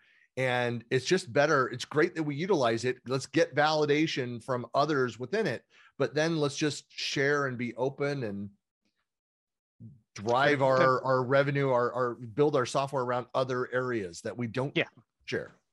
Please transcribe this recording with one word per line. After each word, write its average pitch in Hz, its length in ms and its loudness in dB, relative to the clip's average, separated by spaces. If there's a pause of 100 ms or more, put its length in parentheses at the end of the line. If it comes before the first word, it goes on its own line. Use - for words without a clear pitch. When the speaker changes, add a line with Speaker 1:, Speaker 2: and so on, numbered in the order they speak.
(360)
Speaker 1:
And 123 560 0
it's 131 140 0
just 180 260 0
better. 143 380 4
It's 123 160 -8
great 165 300 0
that 160 80 -4
we 147 120 -4
utilize 135 480 0
it. 127 140 -2 (100)
Let's 131 180 -2
get 165 300 2
validation 147 880 2
from 123 220 -2 (100)
others 135 420 2
within 185 300 -2
it, 120 160 -4 (340)
but 135 160 -2
then 160 240 0
let's 143 200 -2
just 147 320 -2
share 143 580 -2
and 127 100 -6
be 120 180 -6
open 139 480 -4
and 101 260 -6 (1700)
drive 131 440 2
Speaker 2:
Correct. 131 220 4
Speaker 1:
our, 127 240 4
our 131 180 2
revenue, 139 460 2
our, 120 240 2
our, 123 220 -2
build 139 420 0
our 123 80 2
software 139 380 -2
around 123 300 -2
other 127 380 -2
areas 120 500 -2
that 104 140 -8
we 120 120 -4
don't 127 280 -4
Speaker 2:
Yeah. 165 80 0 (420)
Speaker 1:
share. 92 300 -8 (180)